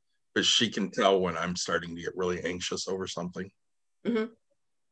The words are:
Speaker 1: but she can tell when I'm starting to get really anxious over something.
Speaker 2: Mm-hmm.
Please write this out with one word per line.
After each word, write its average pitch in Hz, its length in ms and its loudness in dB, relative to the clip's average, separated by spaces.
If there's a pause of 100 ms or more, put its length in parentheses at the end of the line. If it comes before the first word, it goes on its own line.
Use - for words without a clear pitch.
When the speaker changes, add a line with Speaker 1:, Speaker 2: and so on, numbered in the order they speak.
(360)
Speaker 1:
but 98 80 2
she - 260 4
can 98 220 -2
tell 98 300 6
when 85 160 0
I'm 87 180 -2
starting 85 400 -2
to 85 60 -10
get - 160 -6
really 90 260 0
anxious 90 460 -4
over 95 180 -4
something. 90 420 -6 (560)
Speaker 2:
Mm-hmm. 220 200 0 (680)